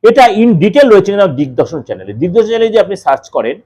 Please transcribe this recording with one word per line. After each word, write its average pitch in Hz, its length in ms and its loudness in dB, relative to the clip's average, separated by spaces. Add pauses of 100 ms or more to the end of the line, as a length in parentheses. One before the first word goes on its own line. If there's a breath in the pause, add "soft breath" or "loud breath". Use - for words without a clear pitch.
এটা 240 260 4
in 220 220 2 (120)
detail 277 280 2
রয়েছে 196 160 4
কিন্তু 202 180 0
আমার 147 120 -4
দিগদর্শন 135 460 -4
চ্যানেলে। 98 300 -14
দিগদর্শন 175 360 -2
চ্যানেলে 226 200 -2
যদি 220 100 0
আপনি 196 180 -2
সার্চ 139 340 -4
করেন 127 360 -6